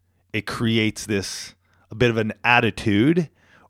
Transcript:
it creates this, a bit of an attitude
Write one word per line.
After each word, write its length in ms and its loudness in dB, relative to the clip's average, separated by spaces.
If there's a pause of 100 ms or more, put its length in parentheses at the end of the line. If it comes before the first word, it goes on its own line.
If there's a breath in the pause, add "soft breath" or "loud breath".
(320)
it 140 -6
creates 580 -2
this, 500 -6 (360)
a 40 -16
bit 140 2
of 80 0
an 160 -2 (100)
attitude 840 2 (420 soft breath)